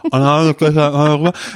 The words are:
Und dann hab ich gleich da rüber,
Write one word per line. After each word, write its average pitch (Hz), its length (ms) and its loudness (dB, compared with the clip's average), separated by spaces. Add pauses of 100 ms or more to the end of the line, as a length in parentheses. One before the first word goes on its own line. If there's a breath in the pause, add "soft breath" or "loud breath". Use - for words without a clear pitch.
Und 320 100 -4
dann 135 100 2
hab 151 260 2
ich 143 80 -2
gleich 151 160 0
da 147 400 2
rüber, 160 200 0 (220 loud breath)